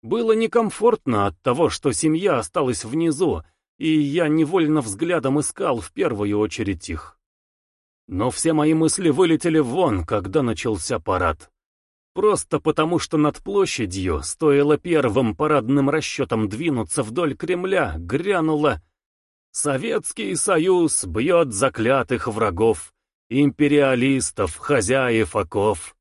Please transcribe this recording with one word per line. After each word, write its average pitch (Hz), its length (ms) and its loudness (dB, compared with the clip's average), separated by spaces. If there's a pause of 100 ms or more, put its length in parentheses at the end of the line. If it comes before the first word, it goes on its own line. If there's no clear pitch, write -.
Было 226 320 0
некомфортно 220 920 2
от 98 160 -4
того, 131 260 2
что - 240 -2
семья 160 460 0
осталась 127 480 -2
внизу, 147 560 0 (340)
и 156 240 2
я 151 280 0
невольно 156 520 2
взглядом 135 600 -2
искал 143 400 -2
в - 120 -14
первую 104 460 -2
очередь 104 500 -4
их. - 300 -12 (920)
Но 107 220 -2
все 160 240 0
мои 151 180 4
мысли 160 380 2
вылетели 165 480 2
вон, 123 480 0
когда 101 360 -2
начался 113 580 -4
парад. 87 500 -2 (680)
Просто 190 440 0
потому, 160 380 0
что - 200 -2
над 151 240 0
площадью, 95 800 -2
стоило 143 560 2
первым 131 580 0
парадным 139 540 2
расчётам 123 580 -2
двинуться 123 540 -4
вдоль 131 340 -2
Кремля, 175 640 -2
грянуло: 151 840 0 (720)
«Советский 185 840 -4
Союз 175 680 2
бьёт 131 480 0
заклятых 117 720 0
врагов, 107 680 0 (340)
империалистов, 135 1300 2
хозяев 120 800 0
оков». 101 640 -2